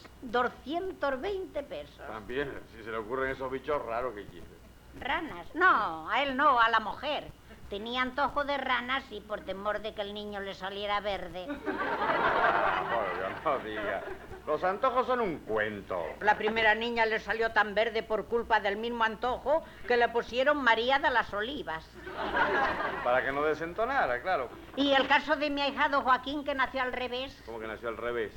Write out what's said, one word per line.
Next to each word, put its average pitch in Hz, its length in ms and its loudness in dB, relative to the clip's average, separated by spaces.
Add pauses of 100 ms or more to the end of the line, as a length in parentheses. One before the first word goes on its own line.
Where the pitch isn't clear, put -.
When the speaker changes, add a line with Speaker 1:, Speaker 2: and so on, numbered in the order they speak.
(200)
Speaker 1:
doscientos 269 1000 -2
veinte 359 420 -4
pesos. 151 460 -12
Speaker 2:
También, 123 440 -4 (240)
si 113 60 -14
se 110 80 -10
le 110 60 -4
ocurren 131 340 -2
esos 135 220 -4
bichos 143 340 -2
raros 117 300 -4
que 98 100 -10
quiere. 87 220 -16 (500)
Speaker 1:
¿Ranas? 262 560 -4
No, 208 560 2
a 240 140 2
él 269 120 -2
no, 269 220 6
a 226 120 6
la 220 100 4
mujer. 214 500 -4 (400)
Tenía 233 320 -4
antojo 269 420 0
de 277 120 0
ranas 254 540 0
y 208 100 -10
por 208 220 -6
temor 202 380 -2
de 214 140 -6
que 214 80 -6
el 202 120 -6
niño 208 260 -8
le 196 140 -6
saliera 202 460 -4
verde. 180 460 -4
Speaker 2:
Por 101 1700 0
Dios, 95 140 -4 (120)
no 139 140 2
diga. 104 440 -4 (440)
Los 151 160 0
antojos 233 460 2
son 247 120 2
un 170 200 0
cuento. 107 600 0 (200)
Speaker 1:
La 214 180 4
primera 214 380 4
niña 233 280 0
le 220 140 2
salió 220 320 0
tan 208 240 4
verde 220 300 2
por 214 220 -2
culpa 226 340 2
del 202 160 0
mismo 233 260 -2
antojo 247 640 0 (240)
que 247 80 6
le 233 120 6
pusieron 247 540 2
María 240 380 6
de 311 100 4
las 226 240 2
Olivas. 202 500 -4 (1160)
Speaker 2:
Para 123 220 4
que 135 80 0
no 143 100 0
desentonara, 165 800 0
claro. 156 260 0 (280)
Speaker 1:
Y 277 160 4
el 269 160 6
caso 285 260 4
de 294 160 0
mi 285 100 -2
ahijado 285 420 2
Joaquín, 269 420 2
que 285 100 -2
nació 262 280 0
al 254 100 -2
revés. 247 520 -6
Speaker 2:
¿Cómo 113 140 -8
que 110 80 -6
nació 110 220 -6
al 110 80 -4
revés? 117 400 -2